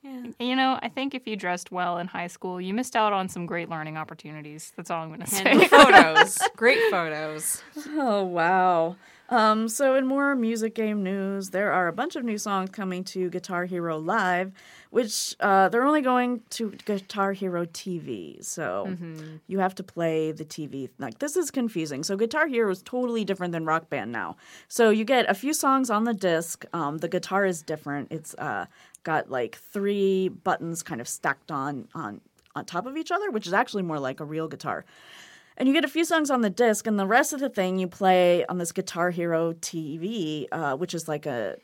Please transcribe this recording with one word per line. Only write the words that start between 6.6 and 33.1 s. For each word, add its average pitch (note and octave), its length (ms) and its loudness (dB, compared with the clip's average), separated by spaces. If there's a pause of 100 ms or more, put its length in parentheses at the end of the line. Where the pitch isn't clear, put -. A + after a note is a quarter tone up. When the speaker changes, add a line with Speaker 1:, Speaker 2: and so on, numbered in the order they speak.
Speaker 1:
photos. D#3 720 -4 (280)
Speaker 3:
Oh, B3 340 0
wow. F3 720 2 (340)
Um, A3 380 4
so C4 280 2
in C4+ 100 2
more C#4 300 2
music A3+ 400 -2
game G#3+ 260 0
news, G3 480 -4
there F#3+ 220 0
are F3+ 160 2
a D#3+ 60 -2
bunch B3+ 220 -6
of C4 80 -6
new A3 140 -4
songs F#3+ 320 -4
coming F#3 360 -6
to F#3 260 -4
Guitar F3+ 340 -6
Hero E3+ 320 -4
Live, F#3 540 0 (400)
which, - 480 -2
uh, F#3+ 300 6
they're A#3+ 160 2
only D4+ 160 4
going B3 400 2 (100)
to A3 200 -4 (140)
Guitar G3 480 -2
Hero F3+ 320 -2
T E3+ 320 -8
V. A2 440 -10
So G2 480 -6
Speaker 1:
Mm-hmm. D#3+ 480 -10 (100)
Speaker 3:
you F#3 100 -4
have F#3+ 180 0
to F#3+ 80 -12
play D#3+ 500 -2
the D#3 120 -10
T D3+ 220 -10
V. C3+ 220 -8 (100)
Like, A#2 180 -10
this D4 180 -4
is E4+ 140 0
confusing. E3 540 -4
So G3 120 -2
Guitar A#3 320 0
Hero A#3 220 0
is F#3 140 -4
totally A#3+ 420 -2
different F3+ 280 -4
than D#3+ 120 -4
Rock D#3+ 240 0
Band A#2 220 -4
now. G2 240 -6 (320)
So A3+ 240 4
you A3 140 2
get B3 220 4
a G3+ 60 2
few C4 200 -2
songs C4+ 360 2
on G#3+ 140 2
the A#3 100 0
disc. E3+ 580 -2
Um, D3+ 280 -4
the E3+ 80 -4
guitar F#3 380 0
is E3+ 180 -2
different. C#3+ 480 -6
It's, D#3 240 -12
uh, G2+ 300 -6 (380)
got, D#3 280 -2
like, A#2+ 240 -4
three G3 760 0
buttons E3 540 -4
kind A#2+ 180 -8
of - 60 -10
stacked - 420 -4
on, C#3 460 -6
on, A2 260 -10 (340)
on - 100 -10
top F3 200 -6
of C4+ 120 -10
each D#4+ 140 -6